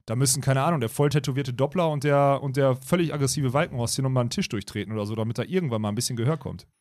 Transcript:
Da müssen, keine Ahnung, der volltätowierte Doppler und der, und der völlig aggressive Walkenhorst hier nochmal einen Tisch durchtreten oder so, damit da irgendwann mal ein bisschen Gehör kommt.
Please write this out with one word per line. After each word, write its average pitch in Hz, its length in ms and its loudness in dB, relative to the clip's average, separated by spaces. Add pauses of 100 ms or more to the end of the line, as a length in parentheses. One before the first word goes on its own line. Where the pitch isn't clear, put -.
Da 113 120 -2
müssen, 135 240 2
keine 135 220 2
Ahnung, 160 180 2
der 113 80 0
volltätowierte 143 640 0
Doppler 139 360 0
und 147 140 -2
der, 143 380 4
und 135 160 -4
der 135 180 4
völlig 160 380 0
aggressive 135 400 0
Walkenhorst 131 420 0
hier 139 80 0
nochmal 131 200 2
einen 120 60 -2
Tisch - 200 -4
durchtreten 104 420 -6
oder 107 140 -2
so, 107 100 -4
damit 113 220 -4
da 120 60 0
irgendwann 131 380 -2
mal 104 60 0
ein 104 80 -2
bisschen 120 220 -2
Gehör 123 180 0
kommt. - 320 -10 (140)